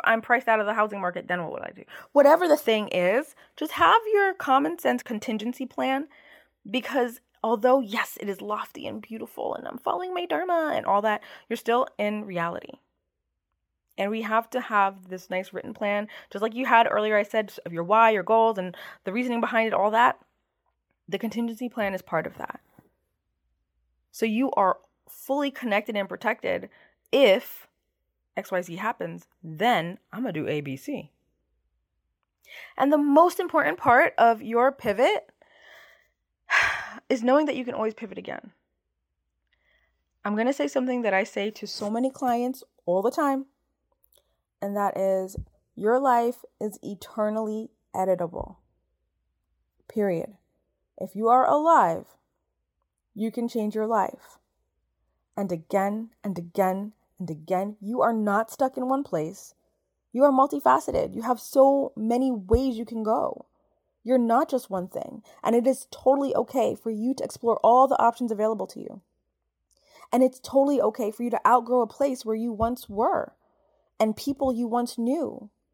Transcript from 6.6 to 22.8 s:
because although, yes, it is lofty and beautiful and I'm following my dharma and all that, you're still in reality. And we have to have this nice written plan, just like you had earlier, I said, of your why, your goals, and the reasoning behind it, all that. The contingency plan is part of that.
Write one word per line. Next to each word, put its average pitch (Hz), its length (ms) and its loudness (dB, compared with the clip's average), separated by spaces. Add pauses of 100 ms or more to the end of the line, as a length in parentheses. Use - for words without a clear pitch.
because 240 500 -2 (240)
although, 247 380 4
yes, 220 400 -6
it 202 80 -8
is 196 120 -8
lofty - 460 -10
and 220 140 -12
beautiful 220 520 -10
and - 140 -12
I'm - 100 -10
following 370 360 -4
my 349 120 -6
dharma 330 480 -2
and - 120 -4
all 202 160 2
that, 208 200 -2 (280)
you're 233 80 -6
still 240 300 0 (100)
in 208 260 -4
reality. 175 560 -8 (1160)
And 202 140 -2
we 220 120 -6
have 220 280 -2
to 247 100 -4
have 196 480 0
this 180 200 -12
nice 190 240 -6
written - 200 -10
plan, 208 340 -4 (220)
just 202 120 -8
like 220 140 -2
you 254 100 -4
had 233 240 6
earlier, 214 280 2
I 208 60 2
said, 208 300 -4 (120)
of 170 80 -12
your 170 100 -4
why, 220 280 6
your 202 120 0
goals, 226 340 4
and 180 180 -6 (280)
the 190 100 -8
reasoning 240 280 -2
behind 226 260 0
it, 214 60 -4
all 208 180 2
that. 240 280 4 (880)
The 190 120 -6
contingency 233 500 -6
plan 202 240 -4
is 185 80 -6
part 165 240 -2
of - 120 -14
that. - 240 -10 (1500)